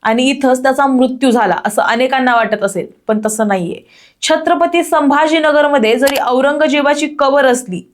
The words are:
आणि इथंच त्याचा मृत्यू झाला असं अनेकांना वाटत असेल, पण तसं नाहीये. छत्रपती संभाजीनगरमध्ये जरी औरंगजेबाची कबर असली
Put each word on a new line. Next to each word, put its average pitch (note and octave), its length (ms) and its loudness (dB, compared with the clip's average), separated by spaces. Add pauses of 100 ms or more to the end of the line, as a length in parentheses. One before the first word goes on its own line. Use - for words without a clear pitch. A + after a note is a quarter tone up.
आणि A3+ 260 0
इथंच C4 340 0
त्याचा C4+ 240 2
मृत्यू B3+ 440 0
झाला G#3 340 0
असं G#3+ 160 -2
अनेकांना B3+ 540 0
वाटत G#3+ 280 0
असेल, F#3+ 240 -4 (200)
पण G#3+ 180 0
तसं G#3+ 220 -2
नाहीये. F#3+ 340 -4 (420)
छत्रपती E4+ 600 0
संभाजीनगरमध्ये D4 1120 2
जरी C#4 300 0
औरंगजेबाची D4 920 0
कबर C#4 260 2
असली A#3+ 360 -2 (120)